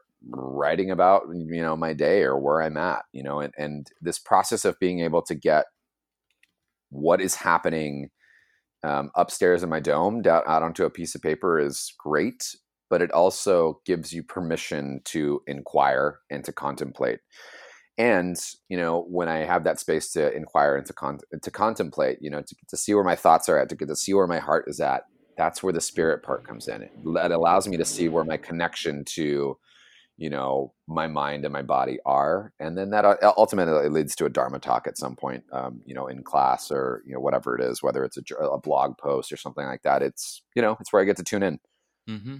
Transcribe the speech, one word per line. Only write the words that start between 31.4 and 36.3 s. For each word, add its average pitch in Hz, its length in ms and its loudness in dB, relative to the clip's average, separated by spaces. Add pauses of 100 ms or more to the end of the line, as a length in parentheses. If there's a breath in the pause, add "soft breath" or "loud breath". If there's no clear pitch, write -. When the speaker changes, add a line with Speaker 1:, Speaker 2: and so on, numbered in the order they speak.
Speaker 1:
and 71 80 -4
my 71 100 -6
body 65 440 -2
are. 76 540 0
And 80 180 -8
then 98 120 -6
that, 104 140 4
uh, 101 120 8 (200)
ultimately 85 520 4
leads 76 280 0
to 80 80 0
a 69 60 2
Dharma 64 300 -2
talk 60 280 0
at - 100 -8
some 65 180 -6
point, 64 360 -8
um, 64 320 -6
you 64 100 -14
know, 65 140 -6
in 65 160 -12
class 65 480 0